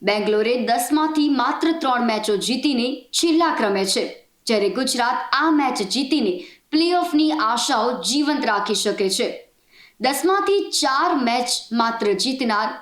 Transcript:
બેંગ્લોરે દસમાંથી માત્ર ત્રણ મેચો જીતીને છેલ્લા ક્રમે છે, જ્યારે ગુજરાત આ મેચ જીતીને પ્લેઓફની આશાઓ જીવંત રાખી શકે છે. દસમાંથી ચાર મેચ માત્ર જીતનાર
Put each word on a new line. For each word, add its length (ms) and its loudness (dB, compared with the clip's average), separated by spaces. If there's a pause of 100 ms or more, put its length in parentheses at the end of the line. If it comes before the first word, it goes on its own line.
બેંગ્લોરે 540 2
દસમાંથી 760 0
માત્ર 420 0
ત્રણ 340 0
મેચો 300 0
જીતીને 680 -2 (120)
છેલ્લા 440 2
ક્રમે 280 0
છે, 400 -4 (200)
જ્યારે 240 2
ગુજરાત 640 -2
આ 180 2
મેચ 360 0
જીતીને 560 -2 (280)
પ્લેઓફની 600 2
આશાઓ 680 0
જીવંત 440 0
રાખી 300 0
શકે 340 0
છે. 400 -4 (520)
દસમાંથી 680 0
ચાર 520 0
મેચ 240 0 (240)
માત્ર 420 0
જીતનાર 560 -2 (120)